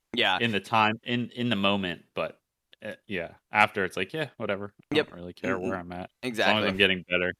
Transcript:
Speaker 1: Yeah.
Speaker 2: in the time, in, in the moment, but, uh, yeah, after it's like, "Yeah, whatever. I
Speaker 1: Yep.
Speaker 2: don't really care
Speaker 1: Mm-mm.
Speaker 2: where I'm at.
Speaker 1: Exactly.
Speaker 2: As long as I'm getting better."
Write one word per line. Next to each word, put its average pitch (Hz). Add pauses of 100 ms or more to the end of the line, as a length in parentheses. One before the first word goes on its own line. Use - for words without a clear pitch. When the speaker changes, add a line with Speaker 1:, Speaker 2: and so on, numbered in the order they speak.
(140)
Speaker 1:
Yeah. 104
Speaker 2:
in 117
the 101
time, 110
in, 120
in 123
the 117
moment, 98 (100)
but, 80 (420)
uh, 107 (160)
yeah, 90 (240)
after 107
it's 90
like, 95
"Yeah, 156
whatever. 101 (180)
I -
Speaker 1:
Yep. 147
Speaker 2:
don't 92
really 87
care 92
Speaker 1:
Mm-mm. 92
Speaker 2:
where 95
I'm 87
at. 90 (140)
Speaker 1:
Exactly. 110
Speaker 2:
As 104
long 107
as 101
I'm 95
getting 95
better." 90